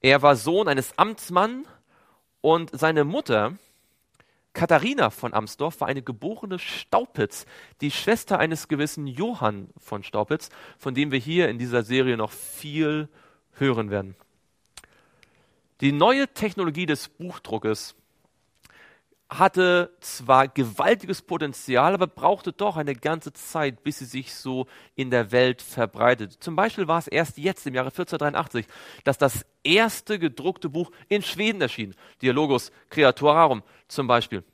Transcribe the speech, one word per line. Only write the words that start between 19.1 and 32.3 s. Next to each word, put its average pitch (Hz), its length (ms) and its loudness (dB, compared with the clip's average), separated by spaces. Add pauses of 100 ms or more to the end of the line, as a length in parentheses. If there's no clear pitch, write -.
hatte 180 720 2
zwar 131 460 4
gewaltiges 135 760 0
Potenzial, 147 720 0
aber 180 120 0
brauchte 180 460 -2
doch 196 240 -4
eine 147 180 -4
ganze 151 380 -4
Zeit, 143 500 -6
bis 147 160 -6
sie 135 60 -12
sich 127 300 -12
so 131 320 -6 (280)
in 131 160 -4
der 117 220 2
Welt 127 300 2
verbreitete. 113 760 0
Zum 170 160 -10
Beispiel 196 320 0
war 165 120 2
es 165 100 -6
erst 156 300 -2
jetzt, 147 280 -6
im 131 80 -6
Jahre 127 160 -2
vierzehnhundertdreiundachtzig, 147 760 -4 (360)
dass 139 160 0
das - 260 0 (200)
erste 208 560 2
gedruckte 165 480 -4
Buch 165 240 -6 (160)
in 202 140 0
Schweden 208 400 -2
erschien, 107 340 -6 (260)
Dialogus 135 480 0 (200)